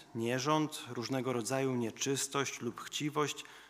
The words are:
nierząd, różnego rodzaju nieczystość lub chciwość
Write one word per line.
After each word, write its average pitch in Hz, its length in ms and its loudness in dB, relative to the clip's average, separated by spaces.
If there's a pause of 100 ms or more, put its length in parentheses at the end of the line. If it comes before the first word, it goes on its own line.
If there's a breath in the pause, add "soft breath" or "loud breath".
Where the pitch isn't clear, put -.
(160)
nierząd, 131 720 2
różnego 123 440 0
rodzaju 127 420 2
nieczystość 131 840 0
lub 117 200 -4
chciwość 147 640 -2 (240 loud breath)